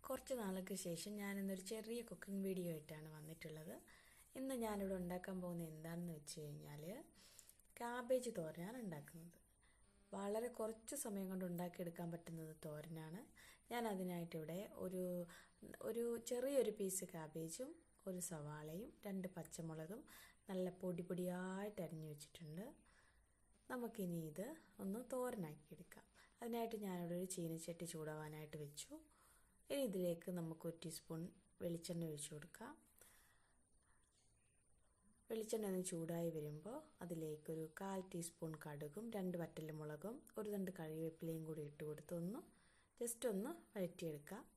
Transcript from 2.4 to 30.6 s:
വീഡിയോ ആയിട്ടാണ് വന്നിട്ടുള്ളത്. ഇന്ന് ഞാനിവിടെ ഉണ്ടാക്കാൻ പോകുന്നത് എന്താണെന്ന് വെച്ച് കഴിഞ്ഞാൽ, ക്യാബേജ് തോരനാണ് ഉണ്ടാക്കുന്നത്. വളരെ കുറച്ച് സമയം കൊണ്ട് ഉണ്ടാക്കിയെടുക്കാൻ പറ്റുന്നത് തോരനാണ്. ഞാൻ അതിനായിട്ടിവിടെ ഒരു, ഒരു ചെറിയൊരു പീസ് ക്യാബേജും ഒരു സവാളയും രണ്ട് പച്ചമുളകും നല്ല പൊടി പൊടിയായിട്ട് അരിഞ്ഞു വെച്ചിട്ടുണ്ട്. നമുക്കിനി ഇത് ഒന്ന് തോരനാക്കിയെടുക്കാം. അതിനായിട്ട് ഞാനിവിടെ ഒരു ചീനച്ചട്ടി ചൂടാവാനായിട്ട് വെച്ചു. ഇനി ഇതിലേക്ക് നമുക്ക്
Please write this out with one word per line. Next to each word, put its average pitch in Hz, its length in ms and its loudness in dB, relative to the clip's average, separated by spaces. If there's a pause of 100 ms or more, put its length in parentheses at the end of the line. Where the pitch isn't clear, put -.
വീഡിയോ 180 260 4
ആയിട്ടാണ് 156 440 -4
വന്നിട്ടുള്ളത്. 156 580 -6 (640)
ഇന്ന് 269 160 2 (100)
ഞാനിവിടെ 196 360 4
ഉണ്ടാക്കാൻ 180 420 0
പോകുന്നത് 170 300 0
എന്താണെന്ന് 165 440 -2
വെച്ച് - 240 -8
കഴിഞ്ഞാൽ, 147 420 -6 (960)
ക്യാബേജ് 240 600 4
തോരനാണ് 170 440 -2
ഉണ്ടാക്കുന്നത്. 165 540 -6 (760)
വളരെ 208 340 4 (100)
കുറച്ച് 226 440 0
സമയം 196 280 0
കൊണ്ട് 185 200 2
ഉണ്ടാക്കിയെടുക്കാൻ 175 640 0
പറ്റുന്നത് 165 400 -4 (120)
തോരനാണ്. 160 560 -4 (500)
ഞാൻ 240 120 4 (100)
അതിനായിട്ടിവിടെ 170 680 0 (260)
ഒരു, 185 180 2 (840)
ഒരു 233 140 2 (260)
ചെറിയൊരു 254 500 8
പീസ് 190 340 2
ക്യാബേജും 165 560 -2 (400)
ഒരു 180 100 -2 (100)
സവാളയും 151 640 -4 (140)
രണ്ട് 190 300 0
പച്ചമുളകും 160 680 -4 (480)
നല്ല 185 200 4 (120)
പൊടി 180 280 0
പൊടിയായിട്ട് 185 760 0
അരിഞ്ഞു 156 260 -4
വെച്ചിട്ടുണ്ട്. 156 540 -6 (1040)
നമുക്കിനി 226 480 2 (120)
ഇത് 185 160 0 (360)
ഒന്ന് 196 160 2 (140)
തോരനാക്കിയെടുക്കാം. 214 920 0 (360)
അതിനായിട്ട് 233 440 2
ഞാനിവിടെ 175 340 2
ഒരു 185 160 2
ചീനച്ചട്ടി 170 580 0
ചൂടാവാനായിട്ട് 156 680 -4
വെച്ചു. 147 280 -6 (800)
ഇനി 277 180 6
ഇതിലേക്ക് 180 400 4 (100)
നമുക്ക് 160 300 -2